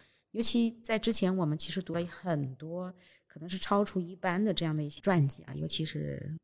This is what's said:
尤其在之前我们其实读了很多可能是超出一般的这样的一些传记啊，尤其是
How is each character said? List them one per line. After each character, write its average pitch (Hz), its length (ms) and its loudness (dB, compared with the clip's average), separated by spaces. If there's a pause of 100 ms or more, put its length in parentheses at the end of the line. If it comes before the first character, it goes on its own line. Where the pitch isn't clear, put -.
(320)
尤 220 80 -4
其 233 420 4
在 220 160 0
之 226 140 2
前 185 220 4
我 185 100 2
们 151 140 2
其 - 140 -4
实 190 100 -4
读 170 120 -6
了 170 120 -2
很 147 480 -4
多 175 380 -8 (340)
可 - 120 -20
能 160 100 -12
是 180 100 -6
超 202 260 4
出 190 160 -2
一 180 160 -8
般 180 260 0
的 214 100 2
这 170 120 0
样 156 100 0
的 156 80 0
一 147 60 -4
些 - 120 -12
传 175 280 6
记 - 140 -4
啊， - 120 -14
尤 151 140 -4
其 156 160 0
是 147 580 -6